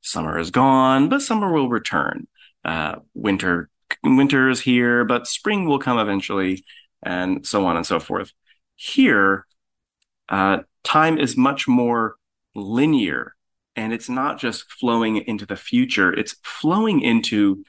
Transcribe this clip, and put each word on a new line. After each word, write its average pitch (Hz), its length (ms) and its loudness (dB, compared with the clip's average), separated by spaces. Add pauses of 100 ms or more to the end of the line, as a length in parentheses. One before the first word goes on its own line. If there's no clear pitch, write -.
Summer 80 380 -6
is 85 100 -6
gone, 131 600 4
but 277 120 0
summer 214 300 -2
will 143 180 0
return. - 580 -4 (380)
Uh, 82 300 -4 (180)
winter, 92 560 -2 (340)
winter 131 460 4
is 123 120 -2
here, 120 440 2
but 120 220 -2
spring 202 380 -2
will 143 140 2
come 127 200 0
eventually, 98 640 -2 (400)
and 92 420 -4
so 101 200 0
on 85 120 0
and 87 80 -4
so 85 140 0
forth. 92 320 -8 (440)
Here, 101 720 2 (840)
uh, 95 300 2 (240)
time 156 340 2
is 135 200 -2
much 135 300 0
more 120 480 2 (400)
linear, 107 800 0 (400)
and 110 180 -6
it's 117 160 -10
not 131 300 -4
just - 320 -6
flowing 113 460 0
into 104 280 -6
the 98 100 -8
future, 120 560 2
it's - 320 -4
flowing 190 580 0
into 104 680 2